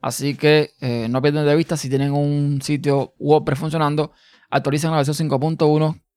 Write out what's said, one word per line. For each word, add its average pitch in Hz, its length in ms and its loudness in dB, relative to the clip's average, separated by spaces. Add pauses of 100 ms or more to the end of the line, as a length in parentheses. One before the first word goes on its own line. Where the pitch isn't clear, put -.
Así 139 320 -4
que, 151 380 2 (100)
eh, 120 260 -4
no 131 140 -2
pierdan 147 240 0
de 147 100 4
vista 165 220 0
si 139 100 -8
tienen 139 240 0
un 143 480 0
sitio 139 580 -2
WordPress 147 400 2
funcionando, 151 540 -2 (380)
actualicen 147 400 -2
la 160 80 0
versión 147 160 0
cinco 139 260 -2
punto 160 280 0
uno 156 280 2 (200)